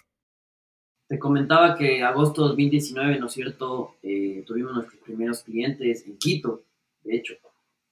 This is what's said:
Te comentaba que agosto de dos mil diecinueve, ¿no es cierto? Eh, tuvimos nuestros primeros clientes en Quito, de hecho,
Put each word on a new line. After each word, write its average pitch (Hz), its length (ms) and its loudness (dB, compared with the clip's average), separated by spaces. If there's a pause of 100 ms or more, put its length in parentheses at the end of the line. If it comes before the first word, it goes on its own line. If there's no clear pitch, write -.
(1080)
Te 147 100 -4
comentaba 151 580 4
que 131 260 2
agosto 147 400 2
de 147 60 4
dos 135 80 0
mil 143 140 4
diecinueve, 139 480 0
¿no 120 80 -4
es 113 60 -10
cierto? 127 720 -6
Eh, 98 440 -4
tuvimos 120 260 -4
nuestros 117 300 -6
primeros 113 400 -4
clientes 120 640 -4
en 101 100 -16
Quito, - 460 -2 (420)
de 107 120 -2
hecho, - 180 -8 (580)